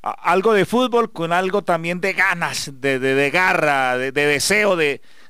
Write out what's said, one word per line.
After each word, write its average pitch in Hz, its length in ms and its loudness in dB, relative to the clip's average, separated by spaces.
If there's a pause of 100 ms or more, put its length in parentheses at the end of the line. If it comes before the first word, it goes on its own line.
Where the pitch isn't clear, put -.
A-, - 280 -4
algo 190 220 2
de 196 120 4
fútbol 233 460 0
con 165 220 -4
algo 185 300 0
también 170 380 -2
de 190 120 -2
ganas, 170 600 -2
de, 131 260 -2
de, 135 160 0
de 139 140 2
garra, 151 680 2
de, 131 140 -4
de 143 140 0
deseo 190 500 2
de, 147 260 -2 (280)